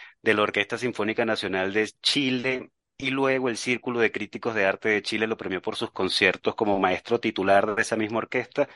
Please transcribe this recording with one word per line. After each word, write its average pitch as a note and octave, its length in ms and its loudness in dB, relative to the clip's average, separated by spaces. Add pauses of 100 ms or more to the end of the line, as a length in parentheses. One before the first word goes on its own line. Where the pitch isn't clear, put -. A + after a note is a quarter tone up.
(220)
de A2 120 2
la G#2 80 2
Orquesta G#2 360 0
Sinfónica A2 460 -2
Nacional F#2+ 480 -2
de G#2+ 160 0 (140)
Chile B2+ 720 -2 (260)
y C3+ 140 -4
luego C3 380 0
el A2 80 -4
Círculo A#2+ 420 -2
de A2 120 4
Críticos A2 440 -6
de G2+ 100 2
Arte G2 240 0
de G#2 140 2
Chile A2 240 -2
lo A2 100 -2
premió F#2 240 -4
por A2 140 -6
sus - 160 -6
conciertos F#2+ 640 2
como G#2 240 2
maestro F#2 400 0
titular G2+ 560 2
de A2 60 0
esa A2+ 140 0
misma A2 240 -2
orquesta, B2 560 -2